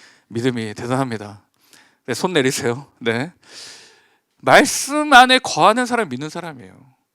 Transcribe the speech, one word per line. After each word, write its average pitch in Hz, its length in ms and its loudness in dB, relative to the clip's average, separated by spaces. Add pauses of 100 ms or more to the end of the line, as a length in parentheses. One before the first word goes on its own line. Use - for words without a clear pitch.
(280)
믿음이 117 460 -6
대단합니다. 117 720 -6 (640)
네, 123 80 -4
손 185 180 -4
내리세요. 127 640 -2
네. 117 320 -4 (1080)
말씀 277 760 2
안에 254 260 8
거하는 220 460 2
사람 226 240 -4
믿는 135 200 -8
사람이에요. 131 640 -16 (180)